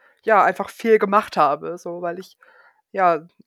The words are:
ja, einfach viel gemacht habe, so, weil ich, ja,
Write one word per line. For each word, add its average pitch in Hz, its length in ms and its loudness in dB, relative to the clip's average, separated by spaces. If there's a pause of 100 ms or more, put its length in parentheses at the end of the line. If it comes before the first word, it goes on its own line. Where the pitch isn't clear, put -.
(240)
ja, 208 200 4
einfach 185 260 -2
viel 220 280 2
gemacht 208 380 -2
habe, 160 420 0
so, 175 240 -12
weil 175 160 -8
ich, - 180 -20 (560)
ja, 175 340 0 (200)